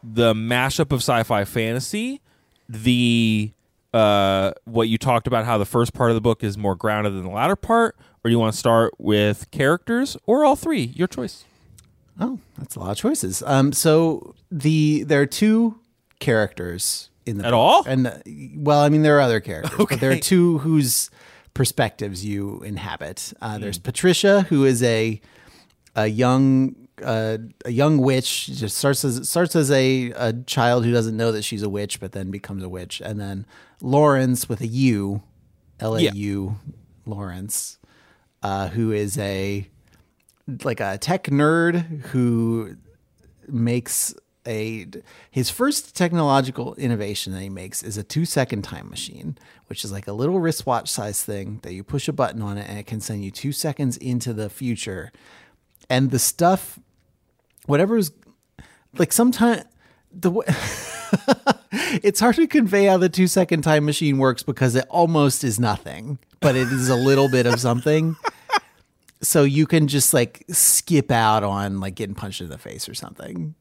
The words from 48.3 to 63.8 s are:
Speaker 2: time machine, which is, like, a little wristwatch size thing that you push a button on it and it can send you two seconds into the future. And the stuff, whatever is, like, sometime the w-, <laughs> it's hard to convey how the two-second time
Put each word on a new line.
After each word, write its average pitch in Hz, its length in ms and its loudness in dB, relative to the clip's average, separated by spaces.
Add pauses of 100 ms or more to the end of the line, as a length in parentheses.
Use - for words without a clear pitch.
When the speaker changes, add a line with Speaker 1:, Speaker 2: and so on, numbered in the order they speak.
Speaker 2:
time - 260 -14
machine, - 480 -12 (300)
which - 180 -12
is, 104 60 -10
like, 98 160 -10
a 101 60 -10
little 143 260 -2
wristwatch 151 500 -2
size 104 360 -6
thing 104 380 -10
that - 100 -12
you 95 100 -12
push - 240 -6
a 156 60 -4
button 117 300 -4
on 101 140 -6
it 101 120 -10
and 104 100 -10
it 104 80 -14
can 110 140 -8
send 104 240 -8
you 95 80 -10
two - 180 -8
seconds 139 460 -4
into 123 360 -4
the 107 160 -6
future. 113 640 -8 (800)
And 131 220 2
the 131 80 0
stuff, - 580 2 (840)
whatever 180 320 2
is, 185 160 0 (840)
like, - 160 0
sometime 233 520 2 (480)
the 185 180 -2
w-, 190 160 -2
<laughs> - 1300 -2 (300)
it's 202 180 2
hard 233 160 4
to 330 100 4
convey 202 400 4
how 190 100 6
the 180 120 4
two-second 175 540 2
time 151 220 4